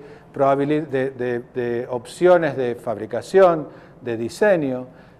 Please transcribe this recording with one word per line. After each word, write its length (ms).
probabili-, 540
de, 240
de, 300
de 380
opciones 640
de 200
fabricación, 920
de 160
diseño, 720